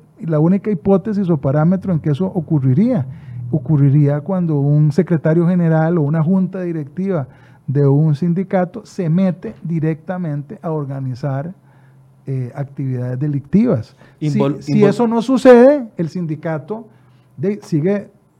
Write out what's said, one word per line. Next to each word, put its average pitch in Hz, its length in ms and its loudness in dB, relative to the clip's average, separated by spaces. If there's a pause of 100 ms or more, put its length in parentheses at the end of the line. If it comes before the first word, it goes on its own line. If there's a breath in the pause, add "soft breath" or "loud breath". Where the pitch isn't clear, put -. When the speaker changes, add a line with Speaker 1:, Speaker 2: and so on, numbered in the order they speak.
(220)
Speaker 1:
la 165 180 -2
única 190 320 2
hipótesis 196 580 0
o 170 60 2
parámetro 156 560 0
en 160 80 0
que 151 120 -2
eso 160 160 -2
ocurriría. 160 800 0 (460 loud breath)
Ocurriría 147 720 2
cuando 170 360 -2
un 147 360 2
secretario 165 560 2
general 165 480 0
o 160 40 0
una 151 220 0
junta 185 380 0
directiva 170 640 -6 (400 loud breath)
de 143 200 2
un 147 280 4
sindicato 180 680 -2
se 170 280 -6
mete 190 500 -2
directamente 160 1040 -6
a 170 80 -6
organizar, 139 800 -6 (720 soft breath)
eh, 131 300 -6
actividades 127 640 -6
delictivas. 151 760 0 (240 soft breath)
Speaker 2:
Invol-, 151 380 0
Speaker 1:
Si, - 160 -6
si 214 60 4
Speaker 2:
invol- 202 100 8
Speaker 1:
eso 226 180 0
no 226 140 0
sucede, 254 720 6
el 165 140 -4
sindicato 165 800 -8 (500 soft breath)
de-, 196 240 -4
sigue 185 480 -2 (300)